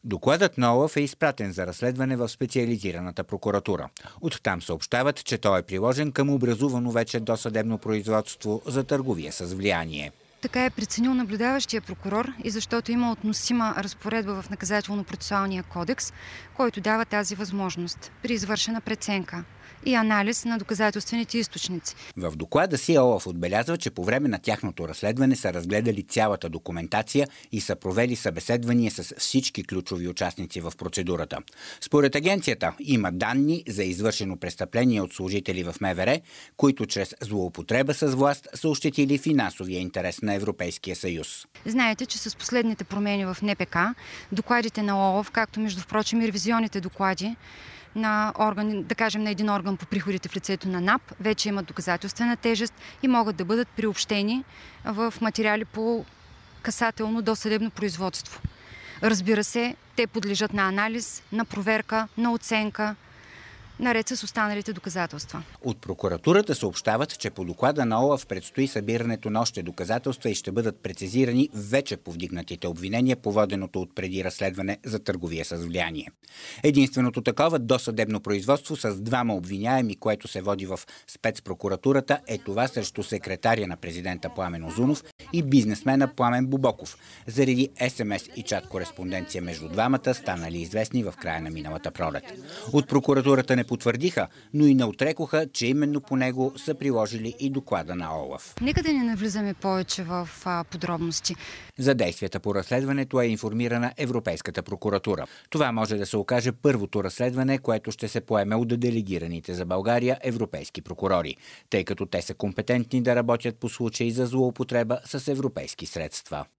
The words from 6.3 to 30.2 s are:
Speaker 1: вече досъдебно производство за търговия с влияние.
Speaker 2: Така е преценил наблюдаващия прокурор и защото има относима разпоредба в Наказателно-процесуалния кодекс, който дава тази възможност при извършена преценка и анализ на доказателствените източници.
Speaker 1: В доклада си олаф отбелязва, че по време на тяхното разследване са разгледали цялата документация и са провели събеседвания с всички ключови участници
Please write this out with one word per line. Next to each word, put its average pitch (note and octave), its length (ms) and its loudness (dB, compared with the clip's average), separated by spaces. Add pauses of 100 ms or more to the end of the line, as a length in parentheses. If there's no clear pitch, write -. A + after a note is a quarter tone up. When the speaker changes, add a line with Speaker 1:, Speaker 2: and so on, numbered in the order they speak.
Speaker 1:
вече A#2 280 0
досъдебно A2 580 0
производство G#2+ 880 0
за C3+ 180 0
търговия B2+ 500 -2
с F2+ 120 -6
влияние. E2 680 -2 (300)
Speaker 2:
Така B3+ 240 0
е B3+ 40 2
преценил A#3+ 440 0
наблюдаващия A#3+ 680 0
прокурор G#3 520 -4 (100)
и - 60 -4
защото A#3 420 -2
има A#3+ 200 2
относима A3 680 2
разпоредба G3+ 640 -4
в - 80 -12
Наказателно-процесуалния G3 1120 -2
кодекс, - 500 -4 (440)
който A#3 240 0
дава A3 240 2
тази G#3 300 -2
възможност F3+ 760 -4 (120)
при B3 100 -2
извършена G#3+ 480 -2
преценка G3 640 -4 (420)
и C4 80 4
анализ A3 520 4
на A#3 120 0
доказателствените G#3+ 800 0
източници. - 580 -4 (220)
Speaker 1:
В E2+ 180 -4
доклада C#3+ 420 2
си E3 200 4
олаф A#2+ 300 6
отбелязва, F#2+ 500 0
че - 140 -2
по F2 120 -6
време B2+ 240 2
на G2+ 120 0
тяхното F#2+ 480 -2
разследване A#2+ 480 2
са F#2 180 -2
разгледали G2+ 500 0
цялата G#2 460 2
документация F2 800 -2 (240)
и G#2 100 -2
са F#2+ 140 -2
провели A#2 400 0
събеседвания A#2 760 2
с - 260 -8
всички - 460 0
ключови F2+ 440 -4
участници F2 540 -4